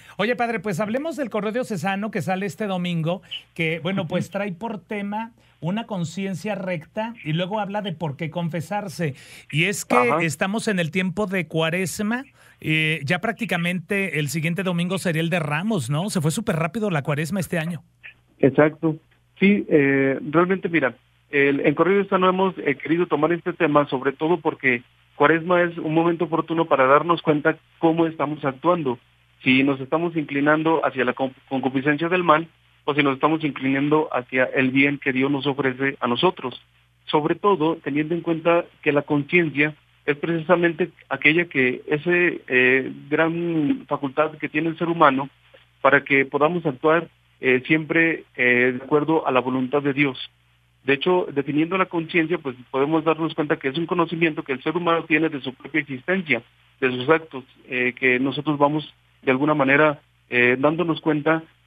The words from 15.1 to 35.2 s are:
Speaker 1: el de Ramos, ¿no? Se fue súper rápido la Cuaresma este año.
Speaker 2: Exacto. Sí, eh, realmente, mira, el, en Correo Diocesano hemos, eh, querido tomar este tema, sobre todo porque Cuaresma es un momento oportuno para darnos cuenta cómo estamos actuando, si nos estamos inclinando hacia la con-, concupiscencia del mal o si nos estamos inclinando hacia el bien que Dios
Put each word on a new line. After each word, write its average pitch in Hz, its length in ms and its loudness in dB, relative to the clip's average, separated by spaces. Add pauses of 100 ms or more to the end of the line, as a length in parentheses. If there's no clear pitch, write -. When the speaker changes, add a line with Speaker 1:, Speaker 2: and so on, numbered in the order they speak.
Speaker 1:
el 170 80 0
de 156 100 0
Ramos, 151 500 -2
¿no? 165 200 -2
Se 185 120 -2
fue 156 100 0
súper 208 240 -2
rápido 196 340 -2
la 151 120 -2
Cuaresma 156 400 -4
este 180 160 -4
año. 165 240 -6 (580)
Speaker 2:
Exacto. 151 580 2 (420)
Sí, 202 300 4
eh, 139 500 2 (120)
realmente, 180 380 0
mira, 135 260 0 (360)
el, 139 300 2
en 147 140 2
Correo 170 200 2
Diocesano 190 340 2
hemos, 185 300 0
eh, 139 160 -2
querido 170 320 0
tomar 156 260 2
este 170 200 -4
tema, 147 340 2
sobre 131 260 -2
todo 160 260 0
porque 135 440 -2 (320)
Cuaresma 165 480 4
es 170 140 -2
un 160 160 -4
momento 165 320 2
oportuno 160 400 0
para 135 200 4
darnos 151 360 4
cuenta 156 360 2 (220)
cómo 165 260 4
estamos 151 380 -4
actuando, 139 560 -2 (440)
si 135 200 4
nos 139 160 2
estamos 160 360 -2
inclinando 151 720 2
hacia 127 200 0
la 123 80 -2
con-, 135 200 -4 (160)
concupiscencia 139 600 0
del 180 140 0
mal 165 240 4 (380)
o 147 80 0
si 147 80 0
nos 139 140 2
estamos 151 280 0
inclinando 139 720 0
hacia 127 300 0
el 131 280 0
bien 139 280 2
que 139 120 -4
Dios 131 200 0